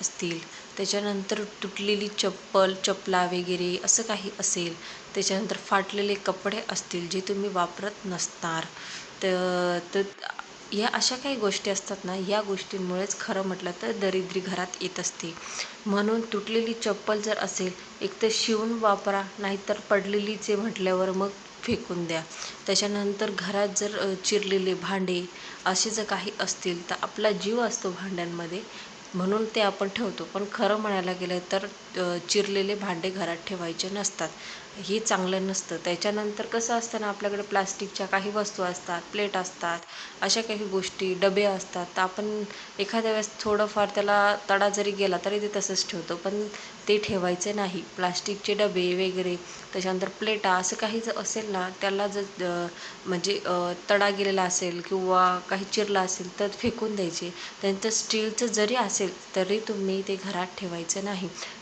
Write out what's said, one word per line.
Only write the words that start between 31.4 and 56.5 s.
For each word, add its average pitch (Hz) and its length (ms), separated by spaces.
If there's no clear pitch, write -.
तर, 196 140
अ, 175 220
चिरलेले 196 460
भांडे 190 360
घरात 175 260
ठेवायचे 175 440
नसतात, 190 380
हे 196 140
चांगलं 190 480
नसतं. 190 300
त्याच्यानंतर 208 680
कसं 233 320
असतं 226 220
ना, 214 80
आपल्याकडे 202 340
प्लास्टिकच्या 196 640
काही 196 240
वस्तू 208 320
असतात, 175 400
प्लेट 202 240
असतात, 175 420
अशा 196 200
काही 220 240
गोष्टी, 190 500
डबे 196 280
असतात, 190 440
तर 190 60
आपण 208 420
एखाद्या 220 320
वेळेस 214 200
थोडंफार 208 540
त्याला 202 420
तडा 196 180
जरी 202 220
गेला 190 340
तरी 208 160
ते 208 160
तसंच 190 340
ठेवतो, 175 260
पण 208 320
ते 208 100
ठेवायचे 185 540
नाही. 190 300
प्लास्टिकचे 196 580
डबे 180 400
वगैरे, 185 420
त्याच्यानंतर 185 360
प्लेटा, 208 440
असं 185 240
काही 220 240
जर 226 160
असेल 214 340
ना, 185 180
त्याला 196 260
जर, 202 160
अ, 175 260
म्हणजे, 185 380
अ, 180 260
तडा 202 200
गेलेला 196 320
असेल 175 380
किंवा 185 580
काही 190 140
चिरला 202 360
असेल 185 400
तर 208 80
फेकून 214 480